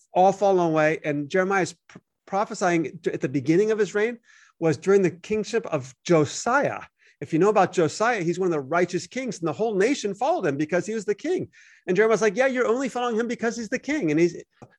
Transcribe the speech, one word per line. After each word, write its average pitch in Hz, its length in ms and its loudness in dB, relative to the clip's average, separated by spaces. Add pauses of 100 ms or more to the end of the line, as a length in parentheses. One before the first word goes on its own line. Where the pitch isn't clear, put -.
(140)
all 185 180 6
fallen 190 400 2
away." 156 320 2
And 147 260 -4
Jeremiah's 185 460 0 (120)
pr-, - 120 -20 (260)
prophesying 190 800 -2
t-, 185 80 -2
at - 100 -6
the 156 80 -2
beginning 151 420 2
of 214 60 0
his 202 160 0
reign 226 240 -2 (420)
was 160 180 2
during 196 260 4
the 170 80 2
kingship 214 560 -4
of 131 260 -6 (100)
Josiah. 165 800 2 (400)
If - 120 -12
you 160 60 2
know 190 100 4
about 190 240 2
Josiah, 196 500 0
he's 170 160 -2
one 185 80 0
of 175 40 0
the 156 80 -2
righteous 165 480 -2
kings, 247 320 -8
and 165 80 -4
the 151 60 -2
whole 214 220 -2
nation 208 380 0
followed 262 320 -2
him 143 120 0
because 160 280 -2
he 214 80 -8
was 220 120 -6
the 208 100 -2
king. 320 340 -4 (380)
And 180 80 0
Jeremiah's 214 260 4
like, 208 140 2
"Yeah, 254 120 2
you're 247 200 0
only 247 220 0
following 240 300 -2
him 240 80 -2
because 226 300 -4
he's 233 120 -10
the - 100 -4
king." 262 320 -2
And 151 80 2
he's, 170 240 0 (360)